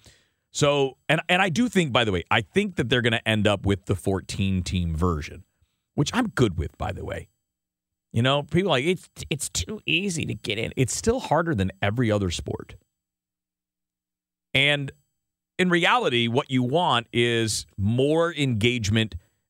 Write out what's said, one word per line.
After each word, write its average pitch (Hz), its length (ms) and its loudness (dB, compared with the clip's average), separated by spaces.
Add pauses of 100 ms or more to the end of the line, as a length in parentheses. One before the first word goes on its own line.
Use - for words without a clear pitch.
(520)
So, 143 460 0 (100)
and, 160 200 2
and 180 120 4
I 202 80 2
do 214 220 0
think, 165 220 2
by 120 120 4
the 104 80 0
way, 87 180 -2
I 110 120 4
think 196 340 -2
that 123 140 -2
they're 123 100 4
gonna 117 240 0
end 107 220 2
up 101 180 2
with 98 220 0
the 101 100 0
fourteen 95 680 -2
team 85 320 -2
version, 78 500 -2 (500)
which 156 180 0
I'm 226 160 0
good 101 300 0
with, 71 180 -6
by - 160 -6
the - 120 -12
way. - 240 -10 (840)
You 117 80 0
know, 139 220 2
people 180 260 0
are 147 80 2
like, 127 80 2
"It's, 180 240 -2 (220)
it's - 180 -4
too - 380 -6
easy 165 400 -2
to 117 80 -4
get 107 240 -6
in." - 180 -6
It's - 180 0
still 233 260 -2
harder 165 340 0
than 98 260 0
every 110 300 0
other 101 200 0
sport. - 460 -8 (1800)
And 139 400 0 (680)
in 180 120 2
reality, 175 580 2
what 127 220 -2
you 127 120 2
want 127 480 0
is 117 540 0 (140)
more 143 560 0
engagement 117 800 0 (360)